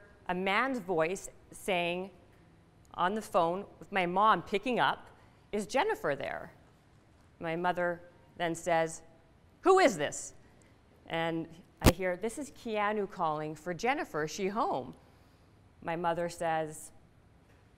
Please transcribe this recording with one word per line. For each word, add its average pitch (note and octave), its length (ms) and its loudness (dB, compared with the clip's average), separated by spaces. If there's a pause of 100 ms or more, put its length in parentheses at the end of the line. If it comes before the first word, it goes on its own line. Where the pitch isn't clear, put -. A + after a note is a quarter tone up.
(280)
a F3+ 60 0
man's G#3+ 440 0
voice F3 500 -2 (240)
saying F3+ 580 -2 (840)
on F3+ 200 2
the G#3+ 80 -4
phone F#3 440 2 (120)
with - 140 -16
my F#3 140 2
mom F#3+ 360 4
picking G#3 380 0
up, - 260 2 (460)
"Is G#3 140 -2
Jennifer D4 500 0
there?" - 360 -8 (840)
My E3 160 -4
mother F3 460 0 (380)
then E3+ 160 0
says, E3 480 0 (580)
"Who F#4 180 8
is C#4 200 6
this?" - 360 -4 (720)
And E3 400 0 (360)
I E3 100 8
hear, F3+ 240 -2
"This A3+ 220 -6
is C#4+ 120 -10
Keanu G#3 600 -4
calling D#3 440 -4
for F3+ 200 -8
Jennifer. A#3 500 -2
Is D#3 60 -6
she G3 180 -4
home?" G#3 460 -4 (880)
My E3+ 140 -4
mother E3+ 320 -2
says, D#3+ 600 -4 (880)